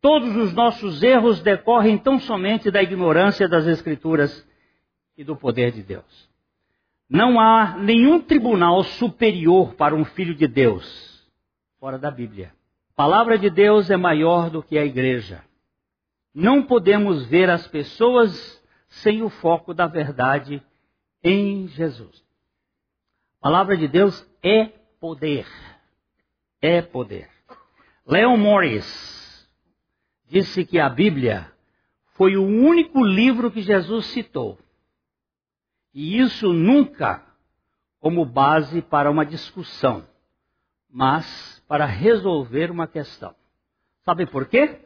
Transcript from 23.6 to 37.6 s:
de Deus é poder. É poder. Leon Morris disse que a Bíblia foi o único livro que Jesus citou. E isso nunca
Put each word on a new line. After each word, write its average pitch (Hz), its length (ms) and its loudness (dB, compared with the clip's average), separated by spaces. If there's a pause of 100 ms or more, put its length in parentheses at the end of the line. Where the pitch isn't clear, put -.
de 156 100 -2
Deus 180 400 0 (140)
é 214 240 2 (340)
poder. 151 460 -6 (1160)
É 170 200 0
poder. 107 480 -12 (760)
Leon 226 320 2
Morris 190 840 -2 (1080)
disse 180 380 -2
que 175 140 -2
a 143 100 2
Bíblia 127 640 -2 (640)
foi 190 240 2
o 190 60 0
único 269 600 2
livro 226 480 2
que 214 100 -8
Jesus 196 460 -2
citou. 123 500 -10 (1400)
E 160 260 -6
isso 220 320 0
nunca 165 720 2 (760)